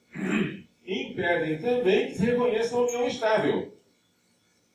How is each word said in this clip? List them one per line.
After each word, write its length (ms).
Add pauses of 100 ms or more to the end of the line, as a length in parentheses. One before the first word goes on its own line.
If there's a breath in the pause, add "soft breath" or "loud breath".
(140)
<clears throat> 520 (220)
impedem 720
também 480
que 80
se 100
reconheça 500
a 60
união 260
estável. 720 (960)